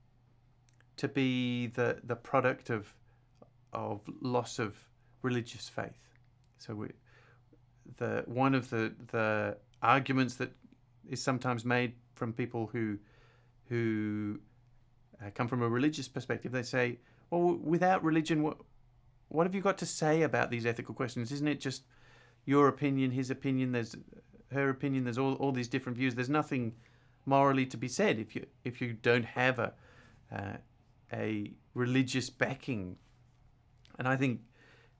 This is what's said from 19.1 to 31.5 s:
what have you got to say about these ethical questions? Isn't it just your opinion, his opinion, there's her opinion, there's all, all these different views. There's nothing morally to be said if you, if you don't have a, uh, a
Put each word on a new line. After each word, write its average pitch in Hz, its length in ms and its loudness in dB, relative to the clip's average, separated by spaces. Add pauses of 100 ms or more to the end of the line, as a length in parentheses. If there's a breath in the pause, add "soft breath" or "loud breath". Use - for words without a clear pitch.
what 165 180 2
have 185 80 -2
you 196 60 -2
got 190 180 2
to 170 80 -4
say 160 360 2
about 123 280 2
these 117 160 -2
ethical 117 280 -2
questions? 120 380 -4
Isn't 143 160 -2
it 139 120 -2
just 131 240 -6 (600 soft breath)
your 143 240 8
opinion, 135 420 2
his 127 200 -2
opinion, 131 420 -2
there's 117 240 -4 (540)
her 139 180 0
opinion, 135 360 0
there's 120 140 -2
all, 135 160 2
all 135 180 0
these 120 160 -2
different - 280 -4
views. 127 180 0
There's 123 140 -2
nothing 139 460 0 (500 soft breath)
morally 135 420 6
to 131 100 -8
be 120 120 -6
said 185 300 2
if - 160 -8
you, - 120 -8 (180)
if 120 160 -8
you 120 120 -2
don't 120 320 4
have 127 340 0
a, 113 140 0 (640 soft breath)
uh, 101 220 -8 (560)
a 110 400 -4 (220)